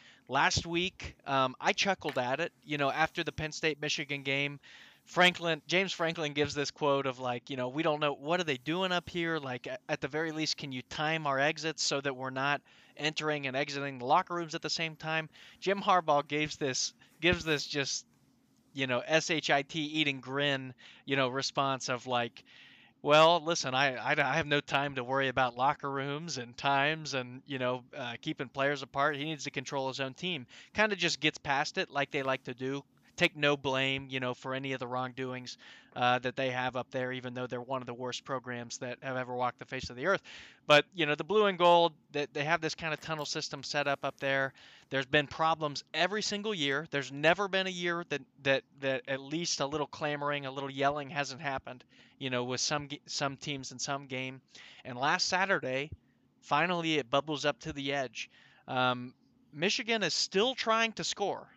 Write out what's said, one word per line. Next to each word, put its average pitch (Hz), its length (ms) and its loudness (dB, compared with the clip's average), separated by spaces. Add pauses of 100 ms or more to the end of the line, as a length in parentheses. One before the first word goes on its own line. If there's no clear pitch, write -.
(280)
Last 160 380 2
week, 170 500 -4 (100)
um, 131 360 2
I 165 100 2
chuckled 180 460 0
at 131 240 0
it. 170 100 -4 (140)
You 147 120 -4
know, 139 140 2
after 160 320 0
the 151 80 -2
Penn 156 220 -6
State-Michigan 147 720 -2
game, 139 360 -2 (460)
Franklin, 175 600 4
James 175 240 2
Franklin 165 400 -2
gives 143 240 2
this 143 160 -2
quote 139 340 2
of, 127 140 -4
like, 123 300 -6
you 139 80 -6
know, 127 100 -2
"We 139 160 -2
don't 151 160 2
know, 147 140 0
what 160 260 0
are 180 60 0
they 147 100 0
doing 180 380 -2
up 175 160 -2
here? 165 280 -2
Like, 131 300 -6
a-, 131 100 -6 (120)
at 151 100 0
the 147 80 -4
very 156 240 -2
least, 156 240 -2
can 147 160 -8
you 127 120 -6
time 156 440 -2
our 135 100 2
exits 156 460 0
so 143 160 0
that 139 160 -2
we're 131 140 -6
not 135 320 0 (340)
entering 151 500 -2
and 131 120 -2
exiting 139 400 -4
the 123 80 -6
locker 170 280 4
rooms 165 220 -4
at 165 60 -4
the 160 80 -6
same 160 260 -4
time?" 160 320 -4 (320)
Jim 196 220 0
Harbaugh 160 440 4
gives 151 300 -2
this, - 380 -2 (260)
gives 170 240 4
this 151 240 0
just, - 380 -2 (640)
you 135 160 -2
know, 123 180 2
S 156 240 2
H 156 200 0
I 143 140 4
T 160 180 -6
eating 147 400 0
grin, 135 520 -2 (300)
you 139 140 0
know, 135 100 4
response 135 600 -2
of, 123 180 -4
like, 120 340 -2 (600)
"Well, 156 420 8
listen, 151 320 -2
I, 131 220 4
I, 117 140 -2
I 143 260 2
have 151 100 0
no 147 140 2
time 143 340 -2
to 127 80 -2
worry 135 240 0
about 123 300 2
locker 139 340 0
rooms 143 460 -6
and 120 180 -10
times 143 580 0
and, 127 320 -6
you 139 140 -6
know, 127 240 -2 (100)
uh, 123 280 -6
keeping 151 260 -6
players 135 360 0
apart. 143 340 0
He 143 80 -4
needs 151 180 -6
to 139 80 -6
control 135 380 -4
his 127 100 -8
own 131 140 -4
team." 170 340 -6 (260)
Kinda 214 220 2
just 170 240 0
gets 151 200 0
past 143 380 0
it - 140 -4
like 139 180 0
they 143 140 -2
like 131 220 -2
to 131 80 -8
do 131 320 -6 (300)
take 175 200 2
no 147 200 4
blame, 135 540 0
you 131 100 -2
know, 127 140 -2
for 131 200 -6
any 135 200 -4
of 131 60 -4
the 127 80 -6
wrongdoings, 127 720 -6 (380)
uh, 123 240 4
that 123 160 -4
they 131 140 0
have 127 260 -2
up 123 140 -4
there, 127 220 -2
even 127 220 -6
though 127 120 -6
they're 123 160 -6
one 131 200 -6
of 127 40 -12
the 120 80 -8
worst 123 320 -8
programs 123 540 -6
that 123 240 -8
have 135 120 -4
ever 127 200 -4
walked 123 240 -2
the 120 60 -14
face 131 260 -8
of 123 40 -14
the 131 120 -2
earth. 190 160 2 (420)
But, 147 200 8 (100)
you 165 100 0
know, 147 100 2
the 151 80 -6
blue 202 220 4
and 190 120 2
gold, 170 360 8 (180)
they, 147 220 -2
they 151 100 -2
have 160 180 2
this 156 120 -2
kind 160 200 -6
of 147 60 -8
tunnel 156 260 -6
system 147 380 -6
set 143 240 -2
up 139 160 0
up 139 160 -6
there. 135 340 0 (360)
There's 135 160 0
been 143 220 4
problems 156 560 0 (100)
every 180 300 2
single 208 300 -2
year. 147 360 0
There's 135 220 -2
never 165 360 4
been 190 200 0
a 185 40 -4
year 175 380 -2
that, 143 120 -2 (200)
that, 135 220 4 (160)
that 135 280 -2
at 135 140 -4
least 156 380 -4
a 143 80 0
little 147 200 -2
clamoring, 147 600 -4
a 131 40 -6
little 139 200 -6
yelling 139 400 0
hasn't 135 300 -4
happened, 135 420 -8 (340)
you 135 120 -6
know, 123 140 0
with 123 180 -2
some 147 260 -2
g-, 143 180 -12
some 139 320 -4
teams 139 340 -8
in 127 60 -16
some 143 300 -6
game. 131 340 -8 (440)
And 127 120 -10
last 156 300 2
Saturday, 156 640 0 (500)
finally 165 560 2
it 117 120 -2
bubbles 143 360 0
up 143 140 0
to 156 140 -8
the 139 200 -4
edge. 127 380 -6 (360)
Um, 127 460 0 (400)
Michigan 214 480 0
is 165 140 0
still 240 400 2
trying 226 380 2
to 170 100 -6
score 165 540 -4